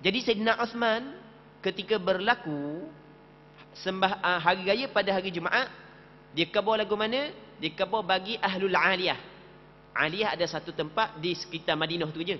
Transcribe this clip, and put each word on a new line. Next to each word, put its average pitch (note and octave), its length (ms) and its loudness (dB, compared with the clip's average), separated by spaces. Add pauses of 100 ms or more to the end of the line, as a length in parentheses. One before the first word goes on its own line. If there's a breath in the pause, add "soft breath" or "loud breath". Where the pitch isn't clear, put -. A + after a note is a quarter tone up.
Jadi G3 240 2
Sayyidina A3 320 4
Uthman A#3 560 0 (480)
ketika G3 400 0
berlaku F3+ 880 0 (880)
sembah-, F#3+ 400 0
ah, F3 240 2
hari F#3 240 4
raya A#3 240 2
pada G3 240 2
hari F#3+ 160 0
Jumaat, F3+ 400 0 (640)
dia E3 160 0
kabar G#3+ 320 2
lagu G3+ 160 0
mana? B3 320 0 (320)
Dia D#3+ 160 -2
kabar G3 240 0
bagi F#3+ 400 0
Ahlul F#3+ 320 0
Aliyah. F3 460 2 (720)
Aliyah E3 480 0
ada E3+ 80 2
satu E3 240 -6
tempat D#3 480 -2
di E3+ 160 -2
sekitar D#3+ 400 -4
Madinah D#3+ 340 0
tu D#3 140 -6
je. F3 160 -4